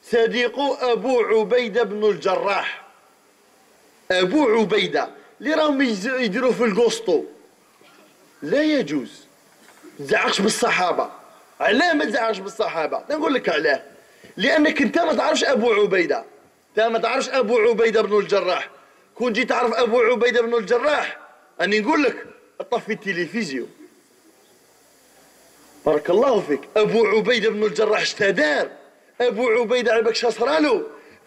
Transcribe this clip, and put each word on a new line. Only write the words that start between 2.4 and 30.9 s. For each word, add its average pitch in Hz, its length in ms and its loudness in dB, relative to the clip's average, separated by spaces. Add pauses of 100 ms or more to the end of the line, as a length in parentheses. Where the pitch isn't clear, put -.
أبو 190 380 2
عبيدة 190 600 0 (320)
اللي 294 120 -2
راهم 302 280 0
يز-، 247 400 -2
يديروه 240 300 0
في 196 120 0
القسطو. 208 600 0 (1160)
لا 208 220 0
يجوز. 165 600 -2 (760)
ما 143 60 -12
تزعقش 190 360 0
بالصحابة. 185 680 0 (500)
علاه 254 340 2
ما 302 120 0
تزعقش 226 340 -2
بالصحابة؟ 190 680 -4
نقول 302 240 -2
لك 233 160 -2
علاه. 151 340 0 (540)
لأنك 302 440 2
أنت 269 180 2
ما 320 140 2
تعرفش 262 300 0
أبو 233 300 2
عبيدة. 175 500 2 (460)
أنت 214 160 0
ما 226 140 0
تعرفش 240 300 -2
أبو 247 300 0
عبيدة 220 420 2
بن 208 180 0
الجراح. 180 500 -2 (460)
كون 233 180 -2
جيت 233 160 -2
تعرف 240 240 0
أبو 247 280 2
عبيدة 226 400 2
بن 233 140 0
الجراح، 240 640 0 (440)
أني 202 180 0
نقول 294 240 0
لك: - 220 -2 (460)
"طفي 220 220 -4
التلفزيون". 175 760 -6 (2250)
بارك 151 240 0
الله 220 320 4
فيك. 143 180 -2 (180)
أبو 214 280 2
عبيدة 220 440 2
بن 208 140 -2
الجراح 214 380 0
اش - 140 -4
دار؟ 208 540 0 (520)
أبو 240 280 0
عبيدة 226 440 0
على 226 80 2
بالك 226 140 0
شا 240 140 0
صرالو؟ 208 580 0 (400)